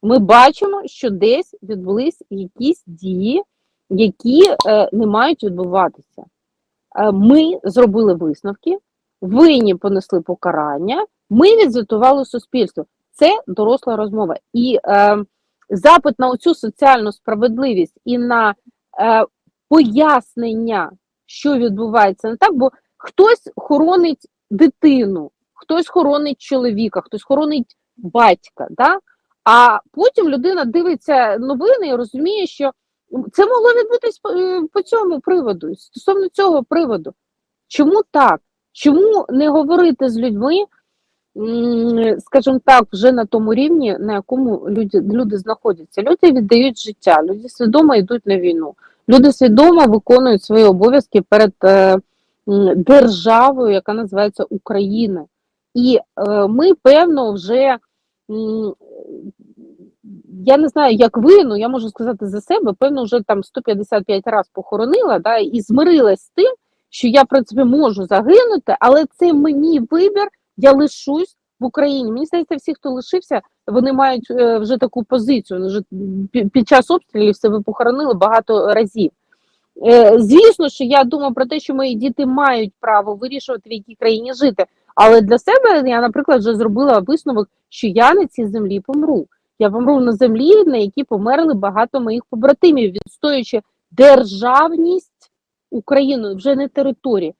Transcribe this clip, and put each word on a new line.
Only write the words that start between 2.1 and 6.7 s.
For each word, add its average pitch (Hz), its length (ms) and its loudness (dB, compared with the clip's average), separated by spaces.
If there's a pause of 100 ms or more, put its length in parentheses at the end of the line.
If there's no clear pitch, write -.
якісь 208 560 -6
дії, 190 560 -6 (480)
які, 226 520 0 (240)
е, 214 260 2
не 220 140 -2
мають 226 380 -2
відбуватися. 180 800 -6 (760)